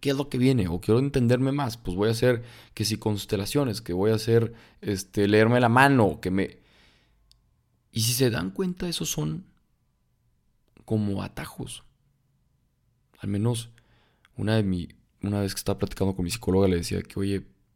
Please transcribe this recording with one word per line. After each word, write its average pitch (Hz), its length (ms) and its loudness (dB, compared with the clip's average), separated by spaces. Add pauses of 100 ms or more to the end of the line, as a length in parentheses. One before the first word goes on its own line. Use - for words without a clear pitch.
qué - 80 -4
es 139 80 2
lo 139 140 -4
que 135 80 -4
viene, 123 300 4
o 87 120 -4
quiero 107 200 2
entenderme 131 520 2
más, 139 240 -4
pues - 180 -8
voy 101 140 0
a 113 40 2
hacer 117 300 2 (300)
que 107 140 -4
si 110 100 -2
constelaciones, 107 840 -4
que 85 100 -8
voy 95 180 2
a 110 40 2
hacer, 113 400 2 (260)
este, 101 480 -2
leerme 110 320 6
la 120 80 4
mano, 120 500 6
que 92 120 -6
me, 95 300 -4 (1300)
y 113 80 -4
si 117 140 0
se 127 160 2
dan 110 200 -4
cuenta, 185 380 -6
esos 165 220 -6
son 156 340 -6 (1400)
como 101 360 -2
atajos. - 640 -14 (1300)
Al - 100 -10
menos 110 400 -2 (680)
una 107 220 0
de 110 60 2
mi, 92 260 -4 (320)
una 101 200 -2
vez 98 120 -2
que - 60 -12
estaba 101 200 -4
platicando 95 380 -2
con 90 80 -4
mi 87 60 -6
psicóloga, 95 360 2
le 92 100 2
decía 90 260 -4
que, - 180 -10
"Oye, 98 260 -4 (300)